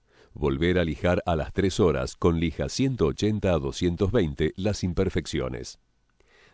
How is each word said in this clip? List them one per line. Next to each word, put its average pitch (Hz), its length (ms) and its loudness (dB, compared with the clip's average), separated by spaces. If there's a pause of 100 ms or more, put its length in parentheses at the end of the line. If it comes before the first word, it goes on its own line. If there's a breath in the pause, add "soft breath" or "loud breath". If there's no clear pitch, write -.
(360 soft breath)
Volver 76 420 2
a 87 60 4
lijar 87 420 0
a 87 100 0
las 78 160 -4
tres 95 280 0
horas 71 360 2
con 85 240 2
lija 82 300 -2
ciento 127 380 0
ochenta 98 460 0
a 82 40 4
doscientos 85 540 0
veinte 80 440 0
las 98 280 -4
imperfecciones. 76 960 -4 (760 soft breath)